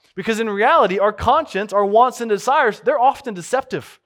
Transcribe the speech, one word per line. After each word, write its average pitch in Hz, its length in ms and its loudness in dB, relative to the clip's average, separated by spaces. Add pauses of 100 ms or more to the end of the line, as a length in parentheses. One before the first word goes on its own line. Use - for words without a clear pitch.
(140)
Because 214 260 -4
in 226 80 -4
reality, 208 500 2
our 202 140 2
conscience, 214 600 -2
our 202 140 2
wants 233 340 2
and 233 80 -6
desires, 226 520 0
they're 247 200 0
often 254 320 0
deceptive. 185 720 -8